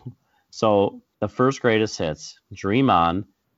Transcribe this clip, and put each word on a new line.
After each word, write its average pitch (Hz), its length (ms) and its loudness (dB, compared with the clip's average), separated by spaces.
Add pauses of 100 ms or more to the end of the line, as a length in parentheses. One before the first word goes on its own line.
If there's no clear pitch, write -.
(520)
So 104 520 0 (180)
the 104 80 -2
first 131 320 0
Greatest 110 380 0
Hits, 78 400 -8 (160)
Dream 117 360 0
On, 87 340 0 (340)